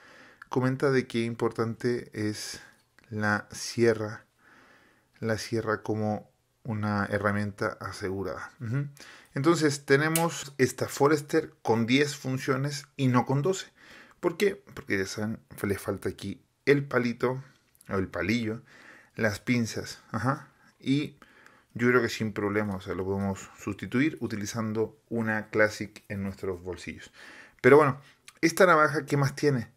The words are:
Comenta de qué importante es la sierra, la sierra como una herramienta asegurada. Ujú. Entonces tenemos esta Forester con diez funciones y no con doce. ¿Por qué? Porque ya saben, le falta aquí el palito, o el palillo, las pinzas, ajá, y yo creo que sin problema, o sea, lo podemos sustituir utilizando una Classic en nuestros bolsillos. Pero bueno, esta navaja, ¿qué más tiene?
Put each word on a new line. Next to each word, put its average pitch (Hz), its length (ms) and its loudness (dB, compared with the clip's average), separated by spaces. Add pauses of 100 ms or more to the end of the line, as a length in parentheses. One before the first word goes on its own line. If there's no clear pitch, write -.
(500)
Comenta 131 420 0
de 127 160 2
qué 117 160 -2
importante 117 880 -2
es - 480 -6 (480)
la 107 420 -2
sierra, 110 720 0 (960)
la 110 180 -2
sierra 110 440 -2
como 107 500 -2 (320)
una 104 420 -2
herramienta 104 720 -2
asegurada. 95 720 -6 (100)
Ujú. 131 260 -4 (460)
Entonces 147 520 2
tenemos 160 720 2
esta 123 300 2
Forester 147 760 2
con 113 240 2
diez 143 300 2
funciones 135 720 -4 (100)
y 135 100 2
no 123 180 4
con 135 160 0
doce. 185 260 -2 (520)
¿Por - 180 -2
qué? 196 240 0 (120)
Porque - 240 -4
ya 95 80 0
saben, 107 340 -6 (240)
le 101 140 0
falta 98 320 -6
aquí 98 320 -10 (240)
el 143 200 4
palito, 123 580 -2 (460)
o 101 60 -4
el 95 120 0
palillo, 107 540 -4 (540)
las 107 240 -2
pinzas, 117 640 -4 (100)
ajá, 131 380 -4 (300)
y 139 380 -2 (560)
yo 117 160 0
creo 123 120 6
que 113 80 0
sin 110 240 -4
problema, 101 420 0
o 92 60 -8
sea, 92 140 -6
lo 92 100 -4
podemos 98 520 -2
sustituir 123 600 -2
utilizando 110 800 -4 (100)
una 110 400 -2
Classic 107 600 0
en 101 140 -6
nuestros 95 400 -6
bolsillos. 87 500 -12 (480)
Pero 131 160 10
bueno, 143 240 4 (400)
esta 165 240 4
navaja, 151 400 4
¿qué 143 100 -2
más 139 200 2
tiene? 131 420 0